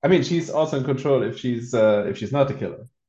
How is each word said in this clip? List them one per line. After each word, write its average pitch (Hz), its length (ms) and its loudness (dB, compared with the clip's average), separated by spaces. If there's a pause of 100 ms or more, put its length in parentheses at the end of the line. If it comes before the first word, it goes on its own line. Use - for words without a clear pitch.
I - 60 2
mean, 175 160 6
she's 165 260 -2
also 156 280 0
in 131 60 -2
control 135 380 0
if 113 160 -4
she's, 120 340 -4
uh, 107 360 4
if 98 100 -6
she's 107 140 -6
not 139 160 2
the - 60 -4
killer. - 340 -10 (200)